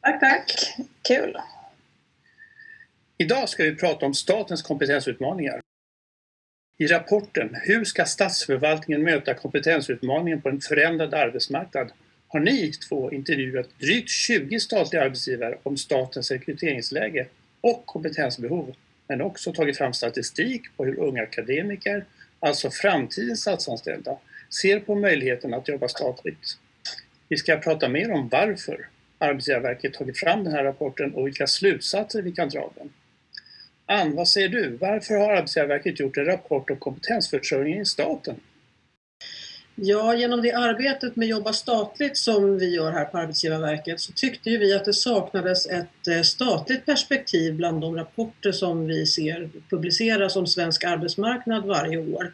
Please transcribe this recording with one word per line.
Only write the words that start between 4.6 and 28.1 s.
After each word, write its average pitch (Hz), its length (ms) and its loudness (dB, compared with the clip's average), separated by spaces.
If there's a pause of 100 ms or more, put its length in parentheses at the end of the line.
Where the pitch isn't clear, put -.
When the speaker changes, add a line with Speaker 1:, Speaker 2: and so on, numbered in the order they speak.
Speaker 3:
kompetensutmaningar. 139 1000 -2 (1160)
I 151 100 2
rapporten 170 640 2 (120)
Hur 214 240 2
ska - 200 0
statsförvaltningen 151 1000 0
möta 151 300 2
kompetensutmaningen 143 1080 0
på - 80 -2
en 139 120 -2
förändrad 156 520 2
arbetsmarknad 135 760 -2 (360)
har 156 120 -2
ni 185 320 2
två - 400 -4
intervjuat 135 680 -4
drygt 214 300 0
tjugo 208 500 0
statliga 170 440 0
arbetsgivare 127 600 -2
om 139 140 -4
statens 131 540 -2
rekryteringsläge 135 960 -4 (340)
och 233 240 2
kompetensbehov, 151 920 -4 (320)
men 143 140 -4
också 180 320 -4
tagit 147 240 0
fram 127 160 0
statistik 170 840 -4
på 135 80 -2
hur 131 140 -2
unga 131 240 0
akademiker, 185 800 -2 (340)
alltså 143 300 0
framtidens 196 720 0
statsanställda, - 760 -4 (440)
ser 196 180 6
på 208 160 0
möjligheten 139 580 2
att 131 140 -4
jobba 139 200 -2
statligt. - 720 -6 (720)
Vi 151 80 0
ska 156 200 2
prata 156 320 0
mer 180 220 0